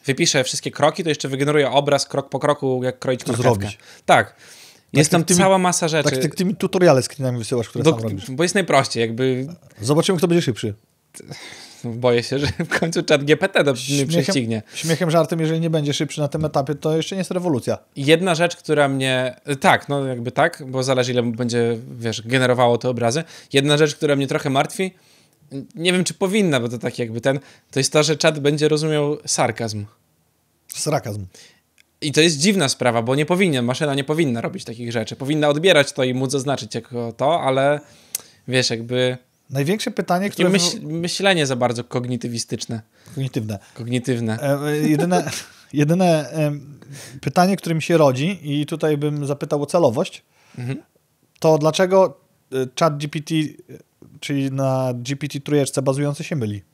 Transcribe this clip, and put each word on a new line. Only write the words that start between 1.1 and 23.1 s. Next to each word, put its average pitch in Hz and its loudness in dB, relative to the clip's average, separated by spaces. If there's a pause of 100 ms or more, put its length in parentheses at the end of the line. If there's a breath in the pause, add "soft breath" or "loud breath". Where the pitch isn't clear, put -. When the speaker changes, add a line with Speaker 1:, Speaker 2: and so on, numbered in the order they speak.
Speaker 1:
wygeneruje 139 2
obraz 143 2
krok 139 -6
po 135 -6
kroku, 135 0
jak 127 -4
kroić 127 -2
Speaker 2:
Co - -6
Speaker 1:
marchewkę. 123 2
Speaker 2:
zrobić. 104 -2 (280 loud breath)
Speaker 1:
Tak. 123 4
Speaker 2:
Tak - -20 (640 loud breath)
Speaker 1:
Jest 151 4
tam 175 4
Speaker 2:
ty 156 -2
tymi, 180 4
Speaker 1:
cała 190 6
masa 180 0
rzeczy. 147 0
Speaker 2:
tak 131 -2
ty 143 0
tymi 180 -2
tutoriale 180 4
screenami 127 -4
wysyłasz, 117 -4
które 117 -6
Speaker 1:
Do-, 160 6
Speaker 2:
sam 117 -2
robisz. 107 -6
Speaker 1:
bo 135 -2
jest 175 -2
najprościej, 143 2
jakby 127 0 (340)
Speaker 2:
Zobaczymy, 160 2
kto 175 2
będzie 170 4
szybszy. 107 -4 (1080 loud breath)
Speaker 1:
Boję 120 2
się, 131 -4
że 143 0
w - -2
końcu 165 0
chat 143 4
G 147 4
P 190 -2
T - 2
do 143 4
mnie 120 -4
Speaker 2:
Śmiechem, 139 0
Speaker 1:
prześcignie. 131 0 (120)
Speaker 2:
śmiechem, 160 -2
żartem, 165 2
jeżeli 160 0
nie 165 0
będzie 147 0
szybszy 151 -4
na 143 0
tym 156 -4
etapie, 147 -2
to 156 -2
jeszcze 175 -4
nie 190 -4
jest 180 -6
rewolucja. 156 -2 (180)
Speaker 1:
Jedna 160 2
rzecz, 170 0
która 147 0
mnie... 131 0 (240)
Tak, 147 2
no 139 -2
jakby 120 -6
tak, 156 0
bo 131 -2
zależy, 127 0
ile 123 2
będzie, 117 0 (200)
wiesz, 113 -6
generowało 123 4
te 127 -2
obrazy. 120 0 (300 loud breath)